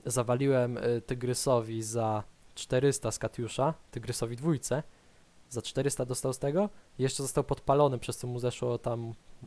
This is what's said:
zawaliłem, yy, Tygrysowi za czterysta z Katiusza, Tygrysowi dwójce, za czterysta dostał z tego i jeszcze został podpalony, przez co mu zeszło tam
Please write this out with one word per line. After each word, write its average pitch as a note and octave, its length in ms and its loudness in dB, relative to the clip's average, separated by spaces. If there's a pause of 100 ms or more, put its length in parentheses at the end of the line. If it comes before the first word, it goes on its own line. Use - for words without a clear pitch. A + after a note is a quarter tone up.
zawaliłem, B2 680 2
yy, A#2+ 260 0
Tygrysowi A#2+ 840 0
za A2 400 0 (320)
czterysta B2+ 560 0
z - 80 -4
Katiusza, B2+ 560 -2 (160)
Tygrysowi A#2 460 -4
dwójce, C#3+ 460 0 (680)
za A#2+ 120 -4
czterysta C3+ 420 -2
dostał B2+ 280 0
z - 60 -6
tego E3 300 2 (300)
i B2+ 40 -2
jeszcze C3+ 200 0
został C#3 220 2
podpalony, C#3 540 4
przez - 200 -6
co - 80 -8
mu B2 120 -4
zeszło A#2+ 400 -2
tam A#2 360 -4 (320)